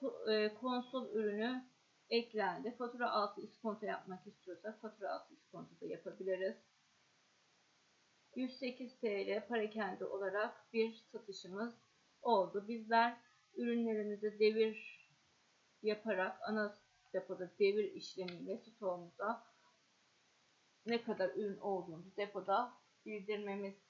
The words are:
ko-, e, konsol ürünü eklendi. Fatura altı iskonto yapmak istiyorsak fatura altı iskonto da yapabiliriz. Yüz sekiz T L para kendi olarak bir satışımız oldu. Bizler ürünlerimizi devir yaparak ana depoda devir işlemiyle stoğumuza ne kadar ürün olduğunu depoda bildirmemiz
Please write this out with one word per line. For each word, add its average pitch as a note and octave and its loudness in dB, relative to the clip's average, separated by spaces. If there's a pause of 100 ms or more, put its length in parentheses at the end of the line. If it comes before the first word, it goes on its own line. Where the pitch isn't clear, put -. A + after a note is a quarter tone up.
ko-, A3+ 0
e, G#3+ 4
konsol B3 -2
ürünü A3 0 (400)
eklendi. A3 0
Fatura A#3+ -4
altı G#3 2
iskonto - -6
yapmak F#3+ -6
istiyorsak G3+ -12
fatura G#3 -6
altı - -10
iskonto - -16
da F3 -8
yapabiliriz. F#3 -2 (1800)
Yüz B3+ -2
sekiz B3 -6
T G3+ 0
L G3+ 0
para G#3+ 0
kendi G#3 -4
olarak G3+ -2
bir A3+ 2 (160)
satışımız G3+ -6 (460)
oldu. G3 4
Bizler A3+ 4 (380)
ürünlerimizi G#3+ 0
devir A3 4 (720)
yaparak G#3 2
ana G#3+ 0 (340)
depoda F#3 -2
devir G3+ 6
işlemiyle F3+ -8
stoğumuza F#3+ -6 (1400)
ne A#3 2
kadar - 2
ürün G3+ -2
olduğunu F3+ -4
depoda G3+ 0 (320)
bildirmemiz G3+ -4 (140)